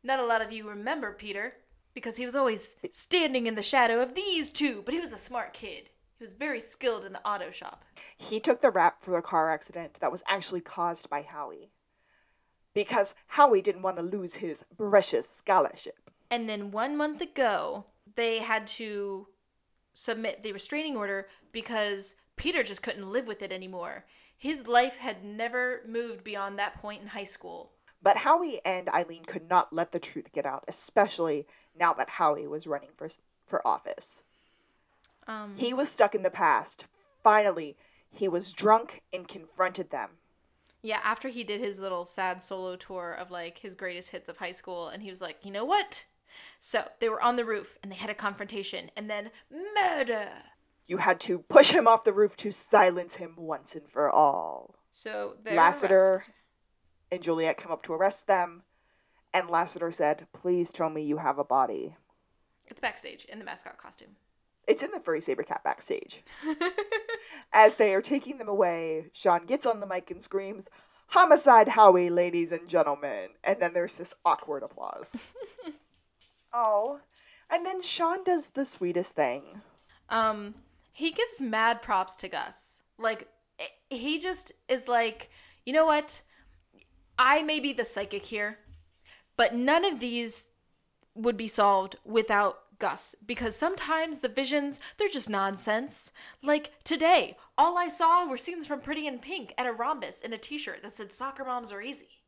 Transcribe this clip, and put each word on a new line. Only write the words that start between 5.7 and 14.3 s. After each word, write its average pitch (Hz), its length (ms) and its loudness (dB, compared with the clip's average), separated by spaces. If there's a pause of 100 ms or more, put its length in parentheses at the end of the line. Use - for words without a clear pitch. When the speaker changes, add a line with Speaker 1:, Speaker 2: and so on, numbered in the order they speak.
Speaker 1:
He - 80 -20
was 196 80 -18
very 247 280 -6
skilled 226 440 -4
in 190 80 -14
the - 160 -8
auto 185 220 -6
shop." - 340 -16 (320)
Speaker 2:
He - 240 -6
took 240 220 2
the 247 80 8
rap 175 320 4
for 185 80 -10
the 170 100 2
car 160 300 2
accident - 500 -6
that 139 120 -2
was 175 160 -10
actually 190 340 -2
caused 170 480 -6
by 147 120 -6
Howie. 147 500 -14 (1000)
Because 208 420 0 (140)
Howie 240 340 6
didn't 185 200 -2
want 185 140 -2
to 175 60 -6
lose 185 340 -6